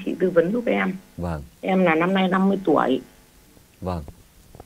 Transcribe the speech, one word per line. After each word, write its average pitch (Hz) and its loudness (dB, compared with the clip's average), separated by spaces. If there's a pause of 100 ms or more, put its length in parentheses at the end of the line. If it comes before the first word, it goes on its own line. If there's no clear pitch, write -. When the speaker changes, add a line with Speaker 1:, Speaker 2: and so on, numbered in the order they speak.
Speaker 1:
chị - -4
tư 185 0
vấn 170 2
giúp 233 -4
em. 196 0 (240)
Speaker 2:
Vâng. 80 -6 (180)
Speaker 1:
Em 185 2
là 170 4
năm 175 0
nay 190 2
năm 190 2
mươi 196 0
tuổi. 131 2 (800)
Speaker 2:
Vâng. 87 -6 (640)